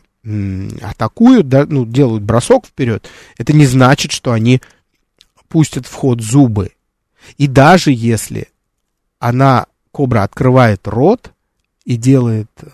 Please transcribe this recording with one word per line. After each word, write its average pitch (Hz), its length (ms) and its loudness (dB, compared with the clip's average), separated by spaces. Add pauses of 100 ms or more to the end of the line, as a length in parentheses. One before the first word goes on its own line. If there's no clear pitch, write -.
(240)
м, 101 460 -8 (100)
атакуют, 160 680 2
да, 135 200 2
ну, 135 160 -2
делают 113 380 -2
бросок 117 440 0
вперёд, 117 420 -6 (280)
это 117 160 -4
не 151 140 6
значит, 131 440 2
что - 220 -6
они 117 300 0 (880)
пустят 156 380 -4
в - 80 -20
ход 120 280 -4
зубы. 110 500 0 (640)
И 143 100 -2
даже 143 460 4
если 113 560 -4 (680)
она, 123 480 0 (260)
кобра, 120 300 -2
открывает 123 640 0
рот 135 460 -2 (540)
и 123 100 -4
делает, 117 540 0 (240)